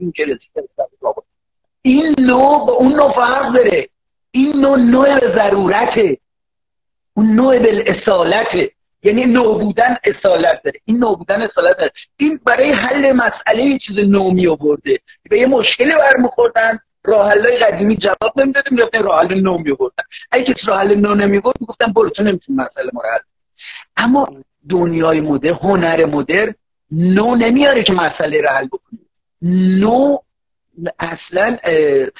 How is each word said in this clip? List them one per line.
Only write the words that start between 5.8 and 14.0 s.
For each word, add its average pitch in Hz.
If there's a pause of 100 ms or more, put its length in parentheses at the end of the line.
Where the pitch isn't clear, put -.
اون 214
نوع 247
بالاصالته، 208 (320)
یعنی 220
نوع 233
بودن 233
اصالت -
داره، -
این 226
نوع 220
بودن 196
اصالت 180
داره. 165 (240)
این 302
برای 254
حل 262
مسئله 233
یه 277
چیز 202
نو 196